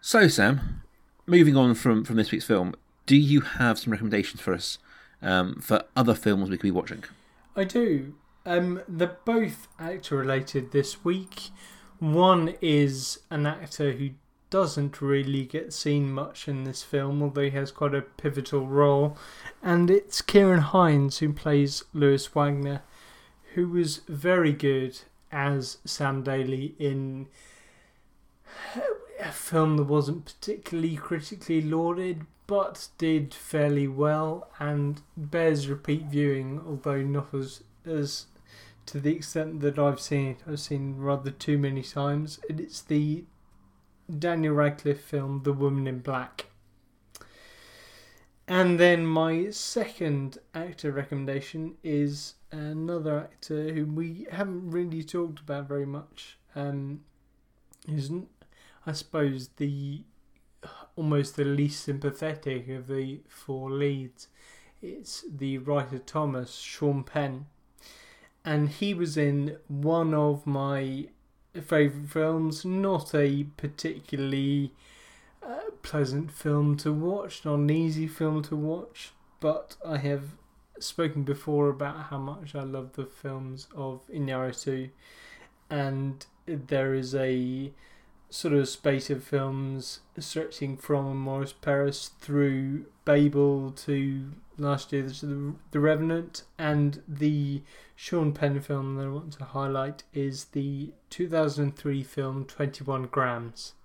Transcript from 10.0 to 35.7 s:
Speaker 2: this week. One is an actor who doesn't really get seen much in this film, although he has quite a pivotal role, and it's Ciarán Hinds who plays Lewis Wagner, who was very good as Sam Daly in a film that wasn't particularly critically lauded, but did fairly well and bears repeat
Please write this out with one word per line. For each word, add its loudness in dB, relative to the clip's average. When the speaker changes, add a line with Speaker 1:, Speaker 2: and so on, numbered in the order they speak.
Speaker 2:
this 0
week. -2
One 6
is 2
an -2
actor -2
who -4
doesn't 0
really 2
get -6
seen 2
much -6
in -4
this -8
film, 0
although 0
he 2
has -2
quite 0
a 0
pivotal -2
role, 6
and 6
it's 4
Ciarán 8
Hinds 6
who 2
plays 2
Lewis 4
Wagner, 0
who 2
was 0
very 4
good 0
as -2
Sam -2
Daly -2
in -4
a -8
film 2
that 4
wasn't 0
particularly -4
critically -4
lauded, -2
but -2
did 2
fairly 0
well 0
and -2
bears 2
repeat -2